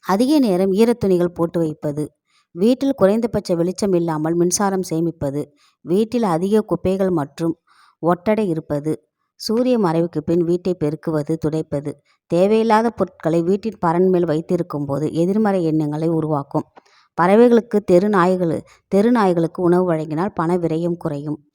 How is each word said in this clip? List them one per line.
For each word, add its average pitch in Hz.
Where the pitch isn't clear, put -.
அதிக 254
நேரம் 196
ஈரத்துணிகள் 190
போட்டு 170
வைப்பது. 151
வீட்டில் 254
குறைந்தபட்ச 202
வெளிச்சம் 185
இல்லாமல் 165
மின்சாரம் 185
சேமிப்பது. 160
வீட்டில் 220
அதிக 190
குப்பைகள் 190
மற்றும் 165
ஒட்டடை 196
இருப்பது. 151
சூரிய 247
மறைவுக்கு 170
பின் 170
வீட்டை 175
பெருக்குவது, 156
துடைப்பது. 151
தேவையில்லாத 220
பொருட்களை 170
வீட்டின் 196
பரண் 175
மேல் 175
வைத்திருக்கும் 165
போது 143
எதிர்மறை 196
எண்ணங்களை 156
உருவாக்கும். 151
பறவைகளுக்கு 220
தெரு 185
நாய்களு-, 185
தெரு 202
நாய்களுக்கு 180
உணவு 175
வழங்கினால் 156
பண 170
விரயம் 170
குறையும். 151